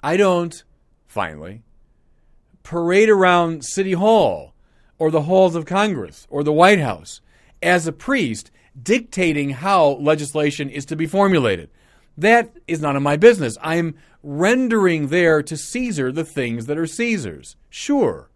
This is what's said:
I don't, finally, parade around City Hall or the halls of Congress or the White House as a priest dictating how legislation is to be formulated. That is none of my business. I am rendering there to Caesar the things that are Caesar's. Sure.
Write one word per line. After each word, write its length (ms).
I 140
don't, 460
finally, 560
parade 480
around 540
City 280
Hall 640
or 120
the 120
halls 320
of 120
Congress 640
or 120
the 100
White 280
House 400
as 240
a 60
priest 580
dictating 720
how 460
legislation 760
is 160
to 100
be 100
formulated. 640
That 380
is 140
none 160
of 60
my 140
business. 440
I 160
am 200
rendering 880
there 340
to 140
Caesar 540
the 140
things 420
that 120
are 80
Caesar's. 720
Sure. 680